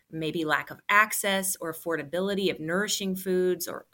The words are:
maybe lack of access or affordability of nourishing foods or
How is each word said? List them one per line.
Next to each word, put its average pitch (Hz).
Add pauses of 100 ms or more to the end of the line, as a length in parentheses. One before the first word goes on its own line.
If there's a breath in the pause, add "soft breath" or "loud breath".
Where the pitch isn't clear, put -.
maybe 160
lack 143
of - (100)
access 202
or 165
affordability 170
of 185
nourishing 190
foods 185
or -